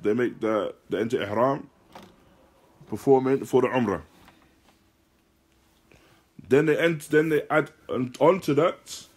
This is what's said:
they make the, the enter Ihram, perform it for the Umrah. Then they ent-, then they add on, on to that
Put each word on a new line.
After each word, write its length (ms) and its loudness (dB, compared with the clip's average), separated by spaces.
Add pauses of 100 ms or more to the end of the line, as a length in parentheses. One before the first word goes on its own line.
they 120 0
make 260 -4
the, 340 -2 (160)
the 80 -2
enter 240 -2
Ihram, 480 -2 (1160)
perform 420 2
it 180 -2
for 160 2
the 60 0
Umrah. 340 -2 (2500)
Then 180 4
they 120 2
ent-, 320 -2
then 180 2
they 200 0
add 220 0 (180)
on, 320 -6
on 200 4
to 140 -2
that 520 -2 (100)